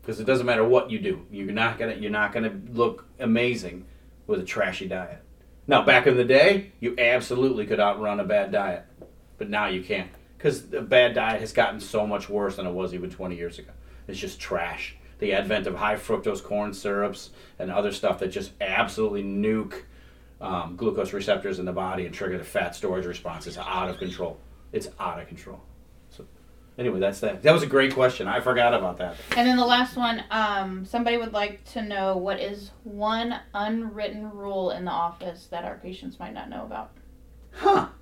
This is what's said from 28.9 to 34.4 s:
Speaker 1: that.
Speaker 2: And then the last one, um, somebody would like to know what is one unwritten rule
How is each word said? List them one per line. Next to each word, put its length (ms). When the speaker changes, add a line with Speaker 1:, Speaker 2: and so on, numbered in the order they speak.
Speaker 1:
that. 160
Speaker 2:
And 120
then 100
the 80
last 320
one, 320
um, 560
somebody 320
would 160
like 380
to 100
know 340
what 240
is 300
one 560
unwritten 760
rule 380